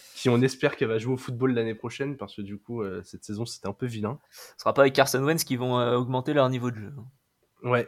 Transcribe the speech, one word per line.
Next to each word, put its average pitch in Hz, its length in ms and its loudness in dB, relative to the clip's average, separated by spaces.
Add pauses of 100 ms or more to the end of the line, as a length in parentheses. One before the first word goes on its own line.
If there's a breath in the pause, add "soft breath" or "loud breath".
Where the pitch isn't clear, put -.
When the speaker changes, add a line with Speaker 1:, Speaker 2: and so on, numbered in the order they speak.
(160)
Speaker 1:
Qui, - 140 0
on 120 120 6
espère - 360 2
qu'elle 127 100 0
va 113 120 0
jouer 127 160 -2
au - 20 -2
football 127 360 0
l'année 113 220 0
prochaine, 139 400 -6
parce 104 220 -12
que 107 40 -8
du 101 160 -10
coup, 117 240 -8
euh, 92 220 -6
cette - 220 -18
saison, 107 200 -6
c'était - 220 -10
un 101 60 -6
peu 127 140 -6
vilain. 113 320 -4 (120)
Speaker 2:
Ce - 280 -20
sera - 140 0
pas 139 100 8
avec 139 100 4
Carson 131 280 4
Wentz 160 220 2
qu'ils 123 160 -4
vont, 123 200 0
euh, 120 180 2
augmenter 127 360 -2
leur 131 160 6
niveau 123 220 -2
de 107 60 -8
jeu. 104 160 -12 (720)
Speaker 1:
Ouais, 123 240 2